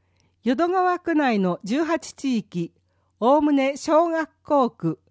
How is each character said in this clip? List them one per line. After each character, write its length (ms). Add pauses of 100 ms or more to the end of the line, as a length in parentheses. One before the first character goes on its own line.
(440)
淀 240
川 320
区 160
内 240
の 240
十 200
八 300
地 260
域、 340 (460)
お 180
お 40
む 120
ね 240
小 320
学 200 (140)
校 260
区、 300 (120)